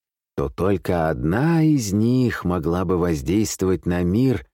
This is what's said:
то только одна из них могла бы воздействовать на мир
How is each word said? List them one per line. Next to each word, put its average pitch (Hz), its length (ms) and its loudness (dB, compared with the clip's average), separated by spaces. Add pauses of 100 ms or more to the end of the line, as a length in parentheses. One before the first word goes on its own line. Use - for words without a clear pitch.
(360)
то 69 140 -2
только 87 600 0
одна 117 540 0
из 131 300 2
них 117 500 0
могла 87 420 0
бы 90 120 0
воздействовать 87 880 0
на 90 180 0
мир 113 500 0